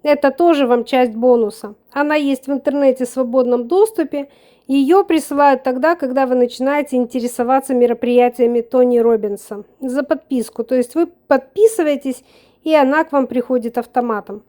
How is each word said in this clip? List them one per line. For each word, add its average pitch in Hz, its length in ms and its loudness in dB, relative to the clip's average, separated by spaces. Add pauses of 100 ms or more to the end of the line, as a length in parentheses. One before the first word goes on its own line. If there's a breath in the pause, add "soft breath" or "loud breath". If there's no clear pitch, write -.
Это 294 260 2
тоже 285 380 2
вам 240 180 0
часть 254 300 0
бонуса. 226 580 0 (180)
Она 294 220 -2
есть 277 320 -2
в 269 60 -6
интернете 269 540 0
в 247 40 -14
свободном 247 580 -2
доступе. 330 640 -2 (380 soft breath)
Её 277 360 2
присылают 285 600 0
тогда, 262 320 0
когда 269 300 -2
вы 254 100 -2
начинаете 254 600 -2
интересоваться 247 800 -2
мероприятиями 240 840 2
Тони 247 380 2
Роббинса 208 640 -2 (160)
за 262 240 -4
подписку. 254 600 -4
То 240 120 -4
есть 247 200 -2
вы 339 120 0 (200)
подписываетесь, 294 960 0 (400 soft breath)
и 311 100 0
она 294 300 2
к 311 80 -6
вам 269 160 0
приходит 247 500 -4
автоматом. 226 720 -6